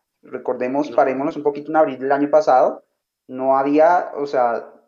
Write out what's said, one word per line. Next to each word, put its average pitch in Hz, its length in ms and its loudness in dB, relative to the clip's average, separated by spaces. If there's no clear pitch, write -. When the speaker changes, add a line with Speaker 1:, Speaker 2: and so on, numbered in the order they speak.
Speaker 1:
Recordemos, 127 680 -6
Speaker 2:
No. - 40 -6
Speaker 1:
parémonos 139 400 0
un 147 80 -10
poquito 147 280 -4
en 156 60 0
abril 143 220 0
del 135 120 -2
año 143 180 0
pasado, 151 560 2
no 131 300 0
había, 151 580 2
o 143 100 -4
sea, 123 460 -2